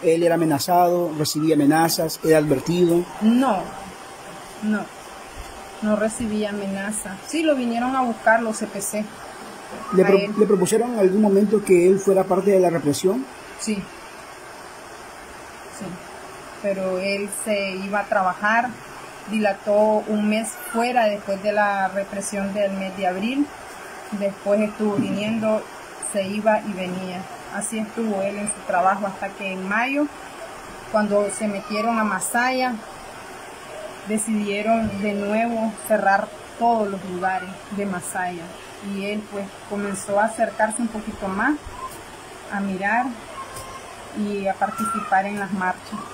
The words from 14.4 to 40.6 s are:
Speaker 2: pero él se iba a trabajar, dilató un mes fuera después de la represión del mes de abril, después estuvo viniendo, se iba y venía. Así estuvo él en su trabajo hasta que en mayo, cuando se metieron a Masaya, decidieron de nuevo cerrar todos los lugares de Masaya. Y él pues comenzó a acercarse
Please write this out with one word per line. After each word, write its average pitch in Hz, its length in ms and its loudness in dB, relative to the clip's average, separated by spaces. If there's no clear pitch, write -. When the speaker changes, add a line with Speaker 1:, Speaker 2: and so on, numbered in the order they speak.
Speaker 2:
pero 190 380 0
él 196 300 -2
se 202 240 0
iba 196 320 -2
a 202 40 -4
trabajar, 208 640 2
dilató 208 800 4
un 208 180 2
mes 220 220 2
fuera 240 320 4
después 202 360 0
de 208 120 0
la 202 340 2
represión 196 680 -4
del 196 200 0
mes 190 240 -6
de 190 100 0
abril, 233 400 0
después 202 400 2
estuvo 214 360 0
viniendo, 214 680 0
se 202 120 0
iba 214 380 2
y 208 120 -6
venía. 185 480 -6
Así 208 260 -4
estuvo 214 420 -2
él 202 160 -2
en 208 100 -4
su - 200 -6
trabajo 196 400 2
hasta 196 220 -6
que 196 240 -6
en 185 140 -6
mayo, 262 380 0
cuando 208 400 4
se 220 160 -4
metieron 214 500 -2
a 220 60 2
Masaya, 247 720 0
decidieron 208 960 0
de 208 120 0
nuevo 220 580 0
cerrar 196 400 4
todos 233 300 4
los 190 160 -6
lugares 185 440 -2
de 202 120 -2
Masaya. 180 560 -4
Y 196 100 -4
él 208 260 -4
pues 196 140 -6
comenzó 202 500 -2
a 214 60 6
acercarse 220 560 0